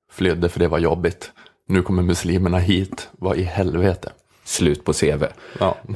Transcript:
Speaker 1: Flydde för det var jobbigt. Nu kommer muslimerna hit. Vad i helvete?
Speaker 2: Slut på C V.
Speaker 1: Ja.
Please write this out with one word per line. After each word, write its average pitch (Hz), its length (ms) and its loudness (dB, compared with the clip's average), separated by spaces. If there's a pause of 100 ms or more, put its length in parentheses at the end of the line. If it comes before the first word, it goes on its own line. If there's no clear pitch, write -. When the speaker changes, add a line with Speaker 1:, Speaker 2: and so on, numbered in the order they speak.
(120)
Speaker 1:
Flydde 87 380 0
för - 100 -6
det 85 80 2
var 80 120 0
jobbigt. 85 520 -2 (360)
Nu 92 140 2
kommer 90 220 0
muslimerna 90 540 2
hit. 92 540 0
Vad 92 260 -4
i 92 60 0
helvete? 90 680 -2 (320)
Speaker 2:
Slut - 420 0
på 78 80 0
C 73 220 0
V. 73 120 -2 (320)
Speaker 1:
Ja. 95 180 0 (180)